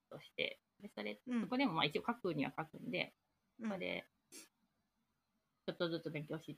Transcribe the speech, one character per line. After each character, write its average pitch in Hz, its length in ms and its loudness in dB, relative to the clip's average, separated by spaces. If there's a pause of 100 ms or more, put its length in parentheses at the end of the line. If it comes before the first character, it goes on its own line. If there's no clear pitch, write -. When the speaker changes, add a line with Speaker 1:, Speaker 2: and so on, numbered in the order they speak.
(100)
Speaker 1:
ト - 100 -10
し - 160 -20
て、 - 240 0 (200)
で、 202 140 -10
そ 208 80 -6
れ、 208 240 -4
Speaker 2:
う 247 100 2
ん。 226 60 4
Speaker 1:
そ 185 60 0
こ 254 80 2
で 269 100 6
も 170 80 2
ま 151 80 6
あ - 20 8
一 156 140 2
応 - 80 0
書 240 80 2
く 175 200 0
に 143 100 2
は - 120 -2
書 160 80 -2
く - 140 -12
ん - 120 -6
で、 - 220 0 (480)
Speaker 2:
う 226 60 -4
ん。 - 20 0
Speaker 1:
そ 202 60 0
こ 180 60 -4
で、 180 240 -2 (1600)
ち 185 40 0
ょ - 20 -4
っ - 40 -6
と 175 120 4
ず 165 120 2
つ 156 100 -2
勉 151 160 -2
強 160 120 -2
し 147 200 -8